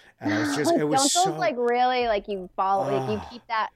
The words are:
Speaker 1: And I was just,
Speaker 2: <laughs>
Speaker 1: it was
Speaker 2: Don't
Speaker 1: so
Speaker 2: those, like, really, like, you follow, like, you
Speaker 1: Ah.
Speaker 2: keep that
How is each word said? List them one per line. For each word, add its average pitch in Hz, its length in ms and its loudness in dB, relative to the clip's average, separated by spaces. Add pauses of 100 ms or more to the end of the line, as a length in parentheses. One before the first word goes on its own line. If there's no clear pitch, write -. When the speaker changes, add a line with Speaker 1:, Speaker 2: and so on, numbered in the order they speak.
(200)
Speaker 1:
And 302 120 -4
I 302 60 0
was 302 180 -2
just, 302 180 2
Speaker 2:
<laughs> 339 40 4
Speaker 1:
it - 60 0
was 147 160 2
Speaker 2:
Don't 285 100 4
Speaker 1:
so 359 200 2
Speaker 2:
those, 320 100 -4
like, 311 180 0
really, 247 480 2
like, 208 220 -2
you 190 260 -8
follow, 196 300 0
like, - 260 -2
you - 100 -2
Speaker 1:
Ah. 87 80 -14
Speaker 2:
keep 240 200 -18
that 220 280 -2